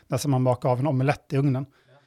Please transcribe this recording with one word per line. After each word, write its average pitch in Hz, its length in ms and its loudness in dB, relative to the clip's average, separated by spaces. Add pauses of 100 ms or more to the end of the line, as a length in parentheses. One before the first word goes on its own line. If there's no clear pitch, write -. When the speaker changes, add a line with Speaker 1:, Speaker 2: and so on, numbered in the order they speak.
(100)
Speaker 1:
der 135 80 -2
som 147 140 -2
man 127 120 2
baker 127 240 0
av 123 120 0
en 139 60 -2
omelett 135 460 -2
i 139 60 -2
ugnen. 139 280 0 (220)
Speaker 2:
Ja. - 60 -20 (120)